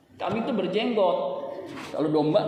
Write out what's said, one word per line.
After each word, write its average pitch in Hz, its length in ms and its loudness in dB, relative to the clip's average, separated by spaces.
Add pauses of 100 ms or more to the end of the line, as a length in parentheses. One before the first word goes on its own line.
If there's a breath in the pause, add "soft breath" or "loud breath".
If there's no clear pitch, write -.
(180)
Kambing 196 240 -2
itu 269 100 -2
berjenggot. 196 640 2 (760)
Kalau 151 160 0
domba 151 380 4